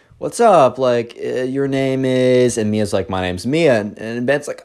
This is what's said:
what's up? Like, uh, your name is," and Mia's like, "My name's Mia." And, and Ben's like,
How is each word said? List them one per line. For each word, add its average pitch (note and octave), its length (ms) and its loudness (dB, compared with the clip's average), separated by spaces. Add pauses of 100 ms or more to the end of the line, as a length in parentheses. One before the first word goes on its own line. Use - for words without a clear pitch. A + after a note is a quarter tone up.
(180)
what's D3 200 -8
up? E3 400 4
Like, A#2+ 400 -2
uh, B2 240 -6
your C3+ 240 -2
name C3+ 380 -2
is," B2+ 540 2
and G#2+ 120 0
Mia's G#2+ 220 0
like, F#2+ 160 -2
"My F#2+ 140 -4
name's F2+ 240 -6
Mia." C#3 340 2
And, G#2 180 -8
and A#2+ 280 -8
Ben's C#3+ 220 -2
like, - 160 -12